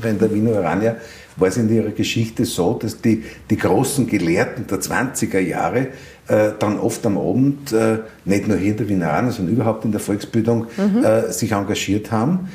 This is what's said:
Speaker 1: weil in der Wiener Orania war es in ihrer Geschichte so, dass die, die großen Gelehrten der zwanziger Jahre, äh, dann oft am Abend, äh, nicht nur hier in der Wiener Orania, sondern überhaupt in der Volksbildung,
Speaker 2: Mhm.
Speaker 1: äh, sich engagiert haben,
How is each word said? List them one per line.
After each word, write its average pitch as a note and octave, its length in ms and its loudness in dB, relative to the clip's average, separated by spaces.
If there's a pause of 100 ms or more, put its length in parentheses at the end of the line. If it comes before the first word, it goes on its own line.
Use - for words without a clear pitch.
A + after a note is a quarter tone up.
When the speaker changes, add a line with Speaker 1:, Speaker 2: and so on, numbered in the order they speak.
Speaker 1:
weil A2+ 80 0
in G2+ 80 -2
der G2+ 120 4
Wiener G#2+ 260 2
Orania G2 400 0 (380)
war F#2 120 2
es F#2+ 100 0
in A2+ 100 2
ihrer A2 220 2
Geschichte - 560 -2
so, F2+ 280 0
dass - 280 -6
die, A2 220 2 (260)
die G#2 80 2
großen A2+ 480 2
Gelehrten G2 640 0
der F#2+ 120 -4
zwanziger G2+ 600 -2
Jahre, F2 480 -2 (400)
äh, G#2+ 320 4
dann G2+ 200 0
oft - 280 -2
am G2 100 0
Abend, C3 540 0
äh, A2 280 2 (260)
nicht G2 220 0
nur G#2 100 2
hier F#2+ 140 0
in G#2 60 -2
der G#2+ 120 -4
Wiener F#2 180 0
Orania, F#2+ 240 0
sondern F#2+ 240 0
überhaupt A#2 280 0
in A2+ 80 0
der G#2+ 80 -2
Volksbildung, A2+ 680 0 (100)
Speaker 2:
Mhm. G3+ 260 2
Speaker 1:
äh, A2 280 2
sich - 200 -2
engagiert G2+ 600 -2
haben, D#3+ 440 0